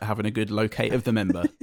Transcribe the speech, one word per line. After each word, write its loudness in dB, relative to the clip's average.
having -2
a 0
good 0
locate 0
of 0
the 0
member, 0